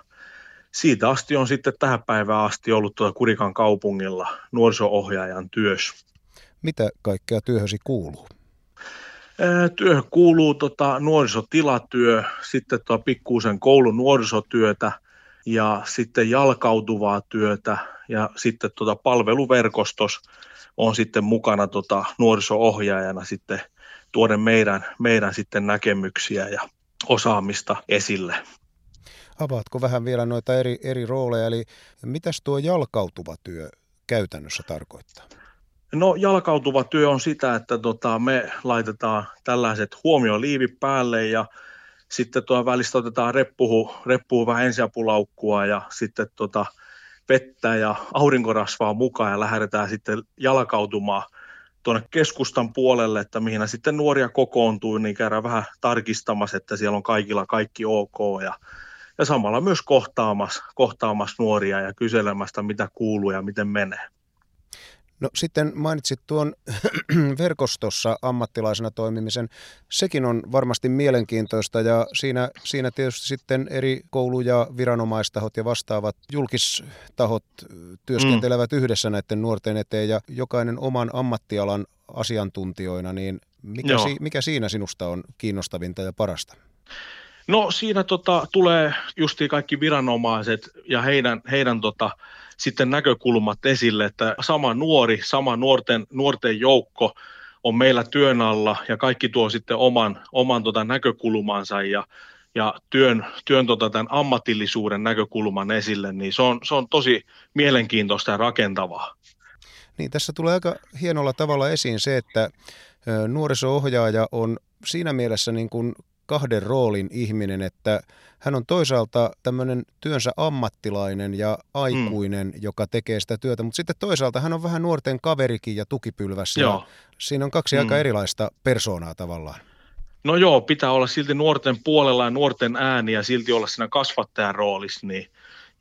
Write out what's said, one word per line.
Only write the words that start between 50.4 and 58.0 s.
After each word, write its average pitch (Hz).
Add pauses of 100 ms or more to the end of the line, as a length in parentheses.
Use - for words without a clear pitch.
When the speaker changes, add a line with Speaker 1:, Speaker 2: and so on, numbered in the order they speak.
Speaker 1:
tuonne 113
keskustan 131
puolelle, 120
että 104
mihin 110
sitten 147
nuoria 139
kokoontuu, 113
niin 107
käydään 110
vähän 117 (180)
tarkistamassa, 110
että 104
siellä 104
on 98
kaikilla 104
kaikki 110
ok 107 (260)